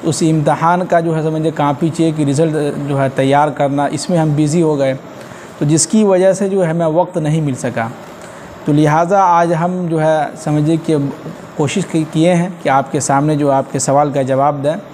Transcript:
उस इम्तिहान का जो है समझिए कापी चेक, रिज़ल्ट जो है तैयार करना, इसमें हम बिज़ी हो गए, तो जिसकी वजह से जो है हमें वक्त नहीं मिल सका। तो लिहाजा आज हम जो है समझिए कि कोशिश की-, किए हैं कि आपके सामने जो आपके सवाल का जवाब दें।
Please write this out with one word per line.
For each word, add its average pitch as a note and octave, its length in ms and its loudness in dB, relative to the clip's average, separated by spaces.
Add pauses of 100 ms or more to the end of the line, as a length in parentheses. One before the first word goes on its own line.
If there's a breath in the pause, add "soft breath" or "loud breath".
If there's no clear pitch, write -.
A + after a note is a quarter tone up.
उस E3 200 -2
इम्तिहान D#3+ 600 2
का E3+ 180 2
जो E3 120 -2
है D#3 100 -2
समझिए D#3 280 -2
कापी D3 380 0
चेक, D#3+ 300 0
रिज़ल्ट D3 560 0
जो C#3+ 220 -4
है C3+ 120 0
तैयार C#3 400 2
करना, C#3+ 380 0
इसमें D3+ 300 -2
हम D#3 180 2
बिज़ी D3+ 260 2
हो D#3 140 2
गए, C3+ 180 0 (680 loud breath)
तो D#3+ 60 0
जिसकी D#3+ 380 2
वजह F#3+ 300 4
से G3 160 -2
जो F#3+ 140 2
है E3 60 0
हमें E3 160 0
वक्त E3+ 320 0
नहीं D#3 240 0
मिल C#3+ 140 -2
सका। A#2 360 -4 (760 loud breath)
तो D3+ 80 2
लिहाजा E3 500 4
आज E3+ 300 4
हम F3+ 340 -2
जो E3 100 -2
है D#3 380 0
समझिए D3+ 420 0
कि D3+ 360 -2 (440)
कोशिश E3 260 0
की-, D#3 300 -2
किए E3 200 4
हैं F3 300 -2
कि D3+ 60 0
आपके C3+ 320 0
सामने D3 340 0
जो D3 140 0
आपके C3+ 300 0
सवाल C#3+ 320 2
का C#3 120 -2
जवाब C3+ 320 0
दें। C#3+ 200 -2 (180)